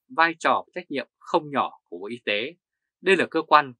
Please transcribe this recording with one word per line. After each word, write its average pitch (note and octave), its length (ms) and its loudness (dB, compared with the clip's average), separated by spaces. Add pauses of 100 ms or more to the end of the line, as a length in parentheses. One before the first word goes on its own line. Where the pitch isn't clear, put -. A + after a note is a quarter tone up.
vai E3 320 2
trò A2+ 280 0
và - 80 -20
trách F3+ 160 -12
nhiệm C3 160 -6 (120)
không D3+ 320 -4
nhỏ A#2+ 200 -2 (120)
của - 140 -16
Bộ F#2+ 100 -12
Y A#2 180 -12
tế. A2+ 300 -4 (460)
Đây F#3+ 160 4
là C#3 140 0
cơ D#3+ 100 -2
quan D3 380 2